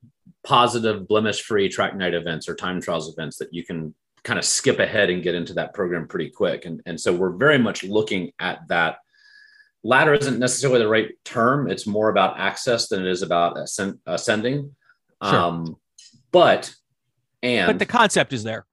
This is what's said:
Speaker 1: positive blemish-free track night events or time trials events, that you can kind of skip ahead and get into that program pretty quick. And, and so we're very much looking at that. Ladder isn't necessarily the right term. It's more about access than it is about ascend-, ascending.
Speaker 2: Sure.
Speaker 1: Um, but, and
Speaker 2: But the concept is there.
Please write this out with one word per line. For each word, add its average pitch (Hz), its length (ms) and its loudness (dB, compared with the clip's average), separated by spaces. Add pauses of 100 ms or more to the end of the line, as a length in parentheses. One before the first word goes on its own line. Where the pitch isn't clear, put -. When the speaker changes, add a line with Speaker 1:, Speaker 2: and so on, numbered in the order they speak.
(420)
Speaker 1:
positive 113 680 0
blemish-free 104 600 0
track 95 280 -2
night 92 160 -2
events 82 360 -4
or 85 80 -8
time 90 260 -6
trials 82 280 -6
events, 80 280 -10
that - 160 -12
you 85 100 -10
can 80 300 -10 (300)
kind 110 140 -4
of 82 60 -4
skip - 360 2
ahead 101 280 2
and 90 140 -2
get 85 120 0
into 87 200 -6
that 82 180 -4
program 87 360 -4
pretty 80 220 -6
quick. 87 360 -2
And, 82 180 -10
and 85 160 -10
so - 140 0
we're 90 220 -2
very 139 220 4
much 104 260 -2
looking 101 540 -2
at 85 300 -6
that. 85 280 0 (880)
Ladder 139 320 4
isn't 131 240 0
necessarily 127 420 2
the 107 80 2
right 110 240 0 (120)
term. 123 460 0
It's 95 160 -6
more 107 220 0
about 95 300 2
access 113 500 -2
than 95 180 -2
it 92 40 0
is 90 120 -2
about 85 340 0
ascend-, 92 500 -6
ascending. 120 680 -2 (480)
Speaker 2:
Sure. 98 120 2
Speaker 1:
Um, 85 420 0 (560)
but, 165 420 6 (680)
and 117 240 2
Speaker 2:
But 202 120 2
the 190 80 0
concept 202 480 2
is 113 80 -4
there. 110 300 -8